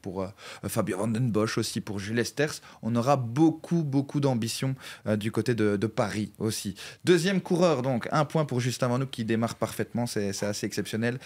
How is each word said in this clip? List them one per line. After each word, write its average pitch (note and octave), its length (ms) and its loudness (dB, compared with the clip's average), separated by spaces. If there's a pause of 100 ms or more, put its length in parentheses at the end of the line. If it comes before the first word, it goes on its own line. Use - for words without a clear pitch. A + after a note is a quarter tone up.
pour, F#2+ 200 -6
euh, F#2 80 -6 (400)
Fabio G2+ 280 0
Van G#2 120 0
den A#2 200 2
Bosch G#2+ 280 2
aussi, A2+ 240 -2
pour G2+ 180 -8
Gilles A2 200 -2
Esters. C#3 340 -2 (300)
On A#2 120 -2
aura B2+ 220 4
beaucoup, D#3 680 2
beaucoup C#3 380 0
d'ambition, C3 540 0 (320)
euh, G#2+ 80 2
du G#2 160 -2
côté A#2 240 0
de, G#2+ 220 4
de G#2 100 0
Paris G#2 500 -2
aussi. G#2+ 380 -4 (300)
Deuxième F3+ 360 4
coureur, E3+ 400 4
donc, B2 300 0
un D3 140 2
point D#3 200 0
pour B2 140 0
Justin B2 300 0
Van A#2+ 120 2
Hoek C3 80 -2
qui A#2 160 -6
démarre A2+ 300 2
parfaitement, A2 500 -2
c'est, G2+ 280 -2
c'est - 120 -4
assez G#2 220 -2
exceptionnel. A2+ 580 -2